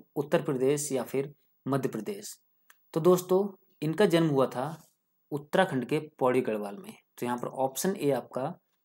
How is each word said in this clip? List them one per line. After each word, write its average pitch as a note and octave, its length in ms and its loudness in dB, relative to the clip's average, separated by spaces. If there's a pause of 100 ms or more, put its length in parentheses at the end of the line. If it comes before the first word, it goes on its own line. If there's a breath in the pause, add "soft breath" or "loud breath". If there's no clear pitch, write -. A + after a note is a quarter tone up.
(160)
उत्तर D3+ 260 0
प्रदेश C#3+ 500 0
या B2+ 100 -2
फिर C3+ 320 -6 (320)
मध्य C3+ 220 0
प्रदेश। G#2 480 -8 (580)
तो E3 60 2
दोस्तों F#3 460 4 (360)
इनका D#3 240 4
जन्म E3 220 4
हुआ C3+ 180 4
था B2+ 200 -4 (680)
उत्तराखंड D3 520 0
के D3+ 140 -2 (200)
पौड़ी B2+ 220 4
गढ़वाल G#2 360 -4
में। G#2+ 160 -18 (260)
तो B2 80 -4
यहाँ B2 120 -2
पर A#2 100 -6
ऑप्शन C3+ 480 -2
ए C#3+ 160 0
आपका C3 420 -4 (300)